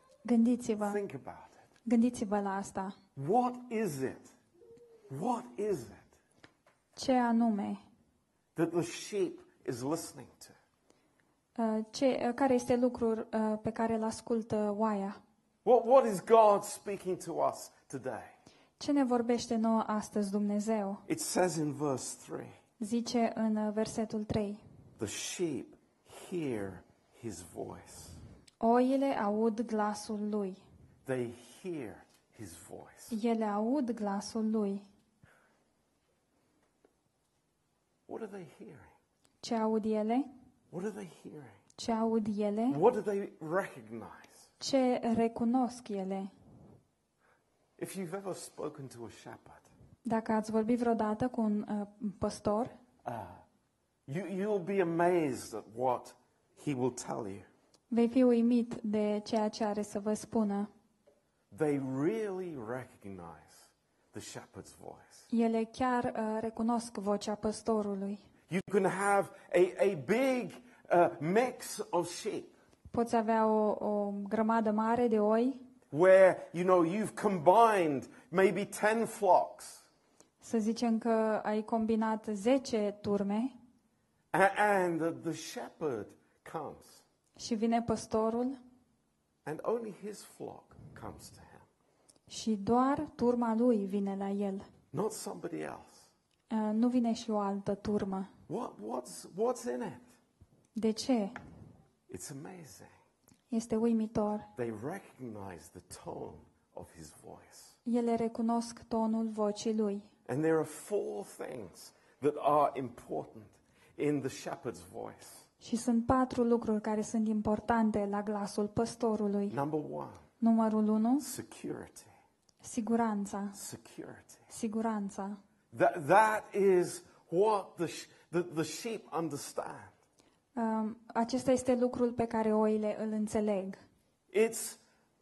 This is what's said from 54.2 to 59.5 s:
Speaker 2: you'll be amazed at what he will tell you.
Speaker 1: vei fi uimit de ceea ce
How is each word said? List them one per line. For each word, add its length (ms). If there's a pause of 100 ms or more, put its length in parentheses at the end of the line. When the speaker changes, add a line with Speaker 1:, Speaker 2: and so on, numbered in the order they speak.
Speaker 2:
you'll 380
be 160
amazed 720
at 100 (100)
what 420 (480)
he 100
will 160
tell 360
you. 160 (460)
Speaker 1:
vei 200
fi 140
uimit 520
de 500
ceea 240
ce 160